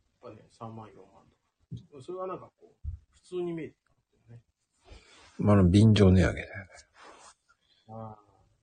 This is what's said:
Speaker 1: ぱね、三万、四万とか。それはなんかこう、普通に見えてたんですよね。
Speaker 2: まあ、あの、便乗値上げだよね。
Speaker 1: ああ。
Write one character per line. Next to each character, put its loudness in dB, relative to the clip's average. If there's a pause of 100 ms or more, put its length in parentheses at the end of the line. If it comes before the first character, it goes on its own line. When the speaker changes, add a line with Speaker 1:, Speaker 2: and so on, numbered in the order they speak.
(220)
Speaker 1:
ぱ -20
ね、 -20
三 -18
万、 -20
四 -20
万 -20 (800)
と -20
か。 -20
そ -16
れ -14
は -10
な -12
ん -18
か -20
こ -20 (100)
う、 -12 (220)
普 -20
通 -18
に -8
見 -10
え -14
て -20
た -20
ん -20
で -20
す -20
よ -20 (100)
ね。 -20 (1000)
Speaker 2:
ま 2
あ、 4
あ 4
の、 4
便 6
乗 6
値 4
上 2
げ -10
だ -18
よ -18
ね。 -20 (1200)
Speaker 1:
あ -16
あ。 -20 (400)